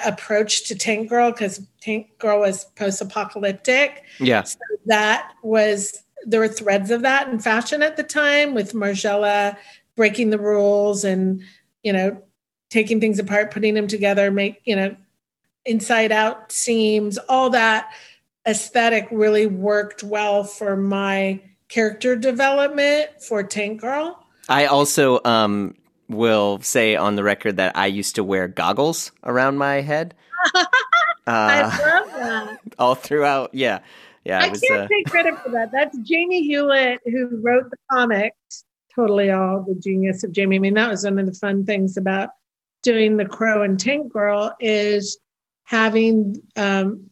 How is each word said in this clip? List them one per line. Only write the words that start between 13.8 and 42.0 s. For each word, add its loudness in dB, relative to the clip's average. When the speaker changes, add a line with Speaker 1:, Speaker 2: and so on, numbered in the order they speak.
Speaker 1:
together, 2
make, -2
you 0
know, -2
inside 0
out -2
seams, 0
all 4
that 2
aesthetic 0
really 2
worked -2
well -2
for -6
my -2
character 0
development 2
for -4
Tank -6
Girl. -6
Speaker 2:
I 4
also, 4
um, 2
will 2
say 2
on 0
the -2
record 0
that 0
I 0
used -4
to -2
wear 0
goggles -2
around 0
my 0
head. -4
Speaker 1:
<laughs> -
I 2
Speaker 2:
Uh, 2
Speaker 1:
love 0
that. -6
Speaker 2:
<laughs> -20
all 4
throughout. -2
Yeah. -2
Yeah, -2
Speaker 1:
I 2
Speaker 2:
it -2
was, -6
Speaker 1:
can't 0
Speaker 2:
uh, -6
Speaker 1:
take 0
credit 0
for -8
that. -4
That's -2
Jamie 0
Hewlett, 2
who -4
wrote 0
the -16
comics. -2
Totally 2
all 0
the -4
genius -2
of -6
Jamie. 2
I 2
mean, 2
that 2
was -4
one -2
of 0
the -4
fun -2
things -2
about -2